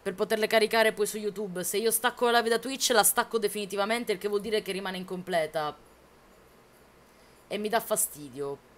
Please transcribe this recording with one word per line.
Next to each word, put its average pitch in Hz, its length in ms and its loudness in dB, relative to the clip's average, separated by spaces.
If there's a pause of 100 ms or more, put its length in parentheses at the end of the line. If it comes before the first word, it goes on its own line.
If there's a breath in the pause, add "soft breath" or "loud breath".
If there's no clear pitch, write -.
per 190 140 -6
poterle 214 320 0
caricare 220 460 4
poi 214 160 0
su - 80 -6
YouTube. 190 480 -6
Se 202 140 -2
io 226 120 2
stacco 240 400 2
la 233 80 6
live 226 120 2
da 226 100 2
Twitch, 269 300 -2
la 220 120 6
stacco 226 360 2
definitivamente, 208 720 -2
il 185 60 0
che 190 100 -4
vuol 202 140 0
dire 208 200 -2
che 190 80 -8
rimane 190 280 -4
incompleta. 170 880 -4 (1600 loud breath)
E 190 60 -6
mi 208 140 -4
dà 220 100 2
fastidio. 143 840 -4 (120)